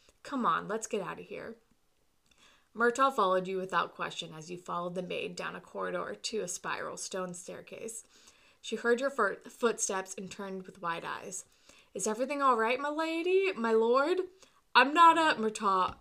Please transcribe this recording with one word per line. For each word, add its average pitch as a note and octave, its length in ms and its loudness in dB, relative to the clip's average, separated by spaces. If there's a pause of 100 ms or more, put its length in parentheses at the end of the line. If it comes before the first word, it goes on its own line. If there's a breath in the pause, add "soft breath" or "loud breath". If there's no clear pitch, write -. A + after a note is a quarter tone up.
(240)
"Come B3 220 -2
on, E3+ 220 0
let's A3 200 -4
get G#3 140 -4
out E3 200 -10
of F3 60 -16
here." D#3+ 280 -14 (1200)
Murtaugh A#3+ 400 2
followed F#3 320 4
you F#3+ 80 -4
without F3+ 400 -2
question E3 380 -8
as D#3+ 180 -14
you F3 60 -10
followed F3 380 -6
the F#3 60 -6
maid F3 360 -8
down F3+ 180 -10
a F3+ 60 -14
corridor F3+ 600 -8
to G#3+ 200 -4
a F3+ 80 -4
spiral D#3+ 480 -8
stone F#3 360 -8
staircase. F3 720 -14 (560)
She - 160 -8
heard A#3 240 2
your C4+ 100 0
fir-, G#3 380 0
footsteps G#3+ 680 -2
and F#3+ 140 -12
turned F#3+ 360 -10
with F#3+ 160 -18
wide E3+ 240 -4
eyes. - 400 -10 (480)
"Is G3 140 -4
everything B3+ 340 -2
all C4 160 6
right, A3+ 200 2
my C#4+ 120 -4
lady, E4 640 2
my A3+ 180 0
lord?" C4 480 4 (560)
"I'm C4 180 6
not E4 240 10
a," D#4 220 2
Murtaugh, G#3+ 600 2